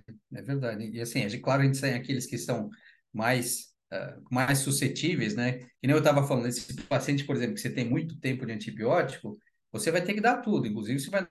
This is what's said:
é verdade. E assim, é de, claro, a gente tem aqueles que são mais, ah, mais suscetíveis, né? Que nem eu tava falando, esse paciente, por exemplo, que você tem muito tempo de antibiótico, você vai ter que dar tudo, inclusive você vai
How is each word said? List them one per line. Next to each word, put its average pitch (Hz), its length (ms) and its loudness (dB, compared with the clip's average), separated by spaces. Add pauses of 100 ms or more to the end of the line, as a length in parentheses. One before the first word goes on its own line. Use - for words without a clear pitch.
(320)
é 117 100 -10
verdade. 117 480 -4
E 117 100 -6
assim, 117 220 -2
é 104 40 0
de, 104 120 -4
claro, 135 240 2
a - 20 8
gente 135 160 4
tem 135 140 0
aqueles 123 320 -4
que 117 120 -6
são 110 300 -2 (440)
mais, 117 600 0 (160)
ah, 95 280 -8 (120)
mais 127 280 4
suscetíveis, 135 800 0
né? 123 220 0
Que - 280 -8
nem 143 80 6
eu 151 80 4
tava 139 240 6
falando, 123 220 0
esse - 260 -6 (100)
paciente, 139 400 0
por 131 120 -2
exemplo, 120 180 0
que - 60 -8
você - 100 -4
tem 120 180 -2
muito 160 320 -2
tempo 127 240 -2
de 113 80 -6
antibiótico, 107 840 -2 (320)
você 165 200 -2
vai 175 120 2
ter 190 120 -2
que 214 60 -2
dar 254 200 4
tudo, 160 260 0
inclusive 110 320 -2
você 139 120 -6
vai 190 200 0